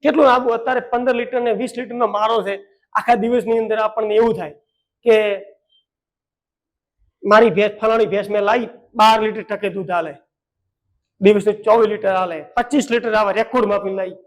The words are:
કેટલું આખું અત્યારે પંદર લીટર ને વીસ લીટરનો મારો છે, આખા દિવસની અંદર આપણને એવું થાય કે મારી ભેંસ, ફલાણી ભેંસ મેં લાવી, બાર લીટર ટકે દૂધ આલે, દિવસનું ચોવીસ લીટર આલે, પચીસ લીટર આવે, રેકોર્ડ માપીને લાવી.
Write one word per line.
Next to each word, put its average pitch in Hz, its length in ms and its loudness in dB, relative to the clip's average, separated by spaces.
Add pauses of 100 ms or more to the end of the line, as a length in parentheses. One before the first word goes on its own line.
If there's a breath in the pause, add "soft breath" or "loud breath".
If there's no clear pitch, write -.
કેટલું 285 280 4
આખું 247 240 0
અત્યારે 247 340 -4
પંદર 247 300 0
લીટર 240 200 -4
ને 240 200 0
વીસ 247 180 -6
લીટરનો 240 280 -4 (100)
મારો 220 200 0 (100)
છે, 202 80 -4 (400)
આખા 240 280 2
દિવસની 226 400 0
અંદર 214 220 -2
આપણને 214 360 -4
એવું 233 180 2
થાય 151 160 -10 (520)
કે 220 100 6 (2000)
મારી 214 360 4
ભેંસ, 208 220 0
ફલાણી 220 320 0
ભેંસ 202 220 -4
મેં 202 160 0
લાવી, 240 200 -2 (300)
બાર 220 220 6
લીટર 214 260 -6
ટકે 202 260 -6
દૂધ 190 220 -8
આલે, 160 160 -4 (1080)
દિવસનું 208 360 4 (100)
ચોવીસ 220 240 4
લીટર 196 300 -2
આલે, 175 180 -4 (180)
પચીસ 240 360 0
લીટર 233 260 -2
આવે, 208 120 2 (100)
રેકોર્ડ 226 320 -2
માપીને 202 280 -4
લાવી. 185 160 -8 (100)